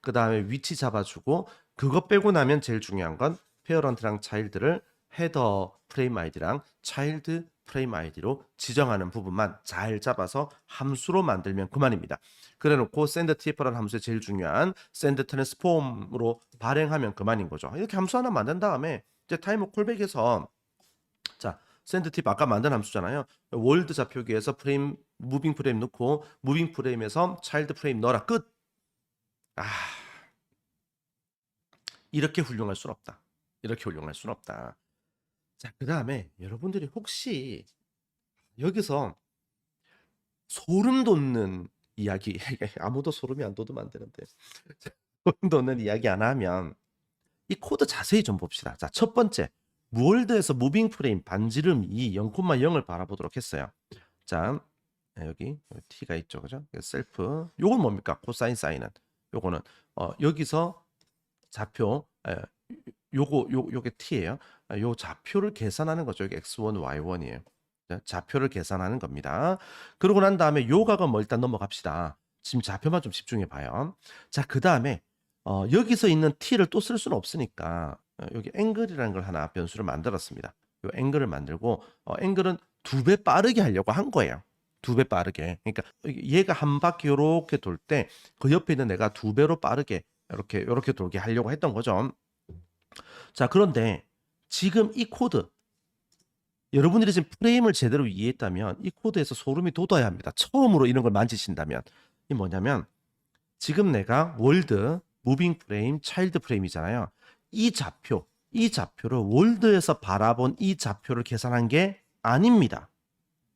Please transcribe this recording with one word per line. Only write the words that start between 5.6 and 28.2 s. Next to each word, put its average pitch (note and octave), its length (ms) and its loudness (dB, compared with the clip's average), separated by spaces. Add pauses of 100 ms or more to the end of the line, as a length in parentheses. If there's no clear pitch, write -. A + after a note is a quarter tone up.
프레임 B2+ 300 -2
아이디랑 F2 440 -4 (200)
차일드 D#3 680 -4 (180)
프레임 C3 280 -4
아이디로 E2 500 -6 (140)
지정하는 A2+ 540 0
부분만 F#2+ 520 -4
잘 G#2 360 -6
잡아서 B2+ 500 -4 (180)
함수로 C#3 560 -2
만들면 G2 460 -2
그만입니다. G#2+ 500 -2 (400)
그래놓고 D3 460 2
send D#3+ 300 0
티에프라는 C3+ 420 -2
함수의 A2 240 -4
제일 A2+ 200 -4
중요한 G2+ 520 0 (220)
send C#3 300 0
트랜스폼으로 B2 1160 -2 (180)
발행하면 C#3 560 0
그만인 G2+ 340 0
거죠. D2 260 -10
이렇게 G3+ 200 -6
함수 F#3+ 220 0
하나 B3 120 -2
만든 D3+ 300 -2
다음에 D3+ 440 -2 (220)
이제 E3+ 120 -4
타이머 G3+ 340 -2
콜백에서, F#3 760 0 (920)
자, F#2+ 200 -8 (280)
send E3+ 240 -2
티에프 - 180 -2
아까 D3+ 160 2
만든 A#2+ 260 2
함수잖아요. A2 540 -4 (260)
월드 D3 420 2
좌표기에서 A#2+ 640 -4
프레임, C#3 380 -2 (220)
무빙 C#3 380 -2
프레임 B2+ 240 0
넣고 B2+ 440 -2 (180)
무빙 D#3+ 300 0
프레임에서 B2+ 720 -2
차일드 D3+ 300 -4
프레임 C3+ 260 -4
넣어라. A#2 260 2